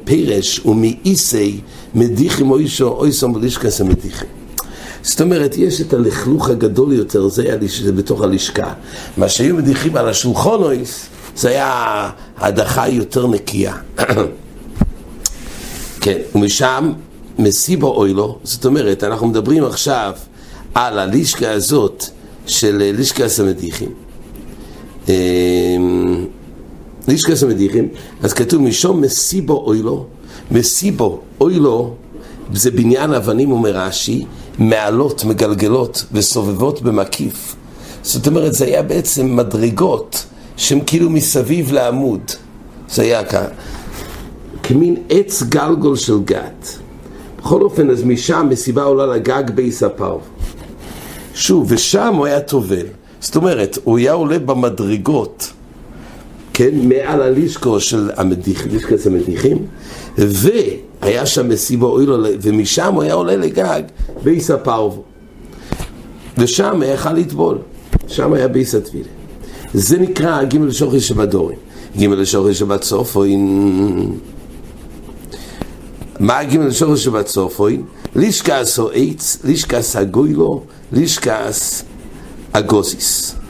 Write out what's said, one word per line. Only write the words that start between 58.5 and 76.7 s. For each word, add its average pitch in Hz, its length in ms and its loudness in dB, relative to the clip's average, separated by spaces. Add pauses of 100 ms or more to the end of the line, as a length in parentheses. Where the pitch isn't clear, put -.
לישקס 107 340 0
המדיחים, 92 600 2 (520)
והיה 107 1080 2
שם 123 220 0
מסיבו 120 380 2
אוהל 123 220 4
עולה, 113 220 2 (100)
ומשם 107 540 2
הוא 151 80 2
היה 151 120 2
עולה 175 220 2
לגג 170 460 0 (400)
בית 156 280 2
הפרווה. 110 520 0 (1400)
ושם 175 440 2
היה 135 120 0
יכול 151 180 -2
לטבול. 143 460 0 (500)
שם 139 240 0
היה 131 160 2
בית 123 260 0
הטבילה. - 340 -4 (680)
זה - 240 4
נקרא 165 460 0
ג' 139 260 2
שוחרי 135 300 2
שבדורים. 101 580 0 (400)
ג' 98 260 4
שוחרי 101 300 2
שבצופוין. 98 1600 2 (2000)
מה 123 240 2
ג' 143 260 2